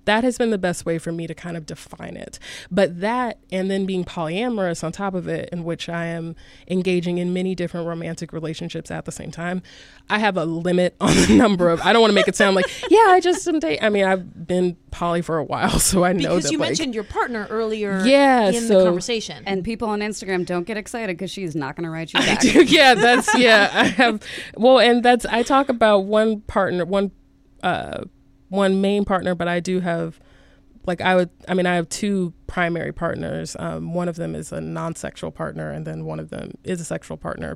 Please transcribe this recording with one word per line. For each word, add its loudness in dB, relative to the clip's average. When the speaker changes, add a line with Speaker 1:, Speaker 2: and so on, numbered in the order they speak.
Speaker 1:
that 0
has 0
been 0
the -2
best -4
way -2
for -10
me -8
to -10
kind -12
of -12
define -16
it. -16
But 2
that, -2
and -2
then -2
being -2
polyamorous -4
on -4
top -6
of -6
it, -6
in -8
which -6
I -6
am -8
engaging 0
in -2
many -2
different -6
romantic -8
relationships -8
at -10
the -12
same -12
time, -6
I 0
have 2
a 0
limit 0
<laughs> -10
on 4
the 6
number 6
of, 2
I 4
don't 4
wanna 6
make 4
it -2
sound 4
like, 2
<laughs> -2
yeah, 8
I 8
just 0
am 0
date-, -2
I 2
mean, 2
I've -2
been 0
poly -2
for -2
a -2
while, 0
so 4
I 4
know 0
Speaker 2:
Because 2
Speaker 1:
that, -2
Speaker 2:
you -2
Speaker 1:
like 0
Speaker 2:
mentioned -2
your -4
partner -4
earlier -2
Speaker 1:
Yeah, 6
Speaker 2:
in 0
Speaker 1:
so 8
Speaker 2:
the 8
conversation. -2
Speaker 3:
And -2
people -6
on -2
Instagram, -4
don't -4
get -8
excited -8
'cause -8
she's -8
not -6
gonna -8
write -10
you 0
Speaker 1:
<laughs> 2
I 0
Speaker 3:
back. 0
Speaker 1:
do, 6
yeah, 8
that's, 4
yeah, 6
I 2
have, 0
well, 6
and 6
that's, 4
I 0
talk 2
about 4
one 0
partner, 0
one, 0
uh, -4
one 2
main 2
partner, -2
but -4
I 0
do -2
have, -4
like, -4
I 2
would, 2
I -2
mean, 2
I 2
have -2
two -2
primary -4
partners. -6
Um, -8
one -4
of -6
them -8
is -12
a -8
non-sexual -10
partner, -10
and -10
then -10
one -8
of -12
them -12
is -8
a -10
sexual -10
partner. -10